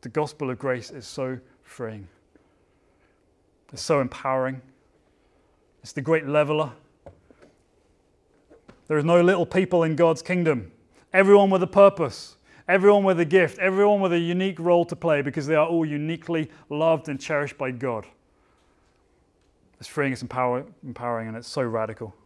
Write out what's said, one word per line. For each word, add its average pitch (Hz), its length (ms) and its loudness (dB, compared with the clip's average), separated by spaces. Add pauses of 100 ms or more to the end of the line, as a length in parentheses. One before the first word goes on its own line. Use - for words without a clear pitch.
The 131 80 -14
gospel 143 400 -6
of 123 80 -8
grace 127 320 -6
is 127 160 -18
so 131 340 -10 (220)
freeing. 110 460 -14 (1600)
It's - 120 -14
so 143 180 0
empowering. 131 600 -6 (1200)
It's - 100 -20
the 147 80 -6
great 151 260 -2
leveler. 151 440 0 (2250)
There 156 100 0
is 147 80 0
no 175 160 6
little 175 240 2
people 185 380 0
in 160 120 0
God's 165 280 2
kingdom. 160 480 -2 (420)
Everyone 196 380 6
with 185 100 2
a 185 60 -2
purpose, 196 720 2 (300)
everyone 196 360 4
with 185 160 2
a 175 60 2
gift, 170 340 2
everyone 196 420 2
with 180 120 0
a 170 60 2
unique 175 380 -2
role 170 280 4
to 170 100 -8
play 151 260 0
because 139 240 -4
they 156 100 0
are 151 120 4
all 165 180 0
uniquely 156 640 -6 (200)
loved 156 400 0
and 135 100 -8
cherished 143 400 -6
by 131 100 -6
God. 120 380 -8 (1700)
It's - 100 -20
freeing, 139 240 -2
it's 120 80 -10
empower-, 127 440 -4 (180)
empowering, 120 440 -8
and 110 100 -12
it's 120 100 -16
so - 140 -6
radical. 113 540 -6 (100)